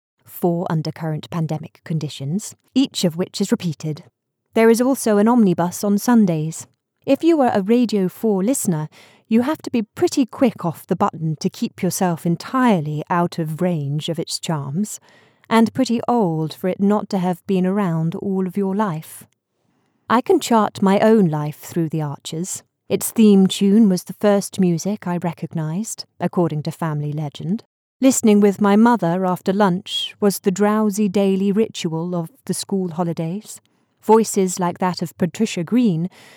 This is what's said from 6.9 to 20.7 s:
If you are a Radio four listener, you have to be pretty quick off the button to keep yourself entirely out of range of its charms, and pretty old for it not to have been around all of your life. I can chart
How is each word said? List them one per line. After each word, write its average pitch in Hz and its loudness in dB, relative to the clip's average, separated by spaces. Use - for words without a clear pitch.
If 277 2
you 320 4
are 247 4
a 202 2
Radio 214 2
four 202 0
listener, 180 -2
you 226 4
have 214 -4
to - -10
be 226 -2
pretty 294 0
quick - -2
off - -6
the 185 -2
button 160 -2
to 190 -2
keep - -8
yourself 175 -2
entirely 170 0
out 175 -2
of 156 -4
range 156 -2
of 160 -4
its - -8
charms, 151 -6
and 226 4
pretty 240 0
old 165 0
for - -6
it - -4
not 202 2
to 196 0
have 180 -2
been 185 0
around 170 0
all 190 -4
of 180 -6
your 196 -2
life. 185 -6
I 226 4
can 349 2
chart - 0